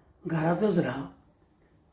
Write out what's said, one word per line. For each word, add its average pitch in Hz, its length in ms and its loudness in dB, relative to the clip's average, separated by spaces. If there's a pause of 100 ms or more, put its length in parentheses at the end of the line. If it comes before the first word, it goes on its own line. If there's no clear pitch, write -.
(280)
घरातच 170 500 2
राहा. 135 280 0 (880)